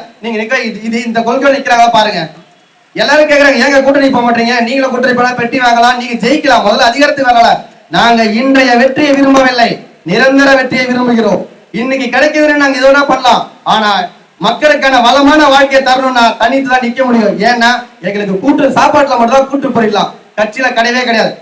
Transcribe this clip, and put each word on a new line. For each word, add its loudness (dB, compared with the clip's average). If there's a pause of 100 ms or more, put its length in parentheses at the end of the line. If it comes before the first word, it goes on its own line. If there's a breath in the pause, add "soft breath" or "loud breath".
(180)
நீங்க -6
நிக்க, -4
இது, -10
இது -6
இந்த -4
கொள்கை 0
நிக்கிறாங்களா 0
பாருங்க. 0 (640)
எல்லாரும் 0
கேக்குறாங்க, 2
"ஏங்க 2
கூட்டணி 2
போக 0
மாட்டீங்க? -2
நீங்களும் -2
கூட்டணி -2
போனா 0
பெட்டி -4
வாங்கலாம், 2
நீங்க -6
ஜெயிக்கலாம், 0
முதல்ல 0
அதிகாரத்துக்கு 0
வரல." 2 (320)
நாங்க 2
இன்றைய 2
வெற்றியை 2
விரும்பவில்லை, 0 (180)
நிரந்தர 2
வெற்றியை 0
விரும்புகிறோம். -2 (260)
இன்னைக்கு -4
கிடைக்குதுன்னு 2
நாங்க 0
எது 4
வேணா 2
பண்ணலாம், 0 (120)
ஆனா 0 (320)
மக்களுக்கான 0
வளமான 4
வாழ்க்கையை 2
தரணும்னா 0
தனித்து -2
தான் 0
நிக்க -4
முடியும். 0
ஏன்னா 0 (300)
எங்களுக்கு -6
கூட்டு 0
சாப்பாட்டுல 0
மட்டும் 0
தான் 2
கூட்டு -4
போயிடலாம், -2 (260)
கட்சியில -4
கிடையவே -2
கிடையாது. -4